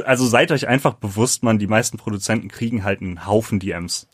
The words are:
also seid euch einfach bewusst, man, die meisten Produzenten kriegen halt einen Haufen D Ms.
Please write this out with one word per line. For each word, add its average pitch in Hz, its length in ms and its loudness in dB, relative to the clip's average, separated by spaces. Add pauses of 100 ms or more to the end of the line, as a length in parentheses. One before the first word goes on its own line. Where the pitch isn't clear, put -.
also 127 240 2
seid 127 260 4
euch 139 160 0
einfach 135 280 2
bewusst, 107 480 -2
man, 113 160 4
die 104 80 -2
meisten 110 320 0
Produzenten 110 480 -4
kriegen 117 360 -4
halt 98 180 -2
einen 90 260 -10
Haufen 107 320 2
D 95 140 -4
Ms. 87 400 -8